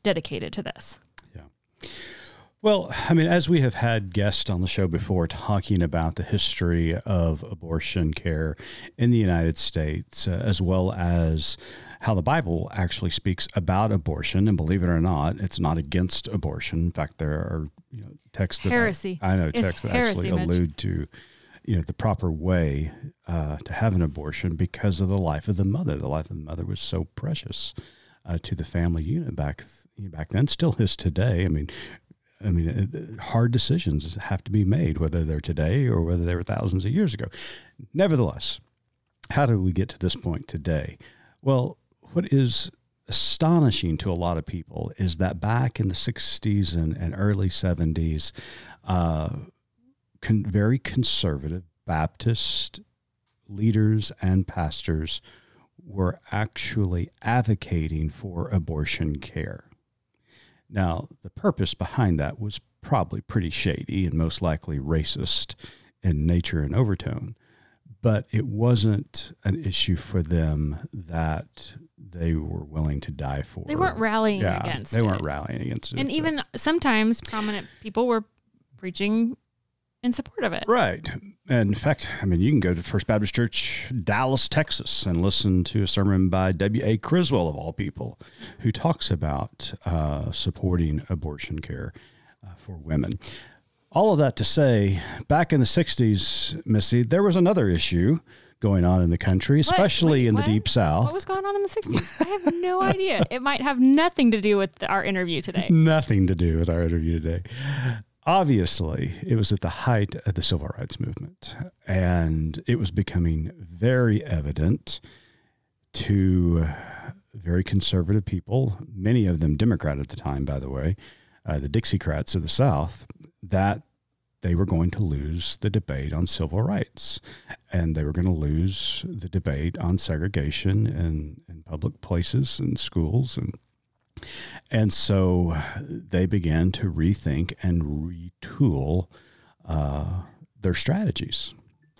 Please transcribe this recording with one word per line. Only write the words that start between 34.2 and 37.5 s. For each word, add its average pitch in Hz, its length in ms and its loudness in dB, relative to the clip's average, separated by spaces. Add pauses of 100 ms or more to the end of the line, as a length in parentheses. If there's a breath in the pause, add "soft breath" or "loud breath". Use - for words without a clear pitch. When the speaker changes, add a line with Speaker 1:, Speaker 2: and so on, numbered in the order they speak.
Speaker 2:
to - 60 -8
be 104 140 4
made, 98 340 2
whether 82 240 0
they're 76 180 -2
today 82 460 0
or 101 160 2
whether 85 220 0
they 87 100 0
were 87 80 -2
thousands 92 420 -2
of 101 60 -2
years 156 240 2
ago. - 120 -8 (680 loud breath)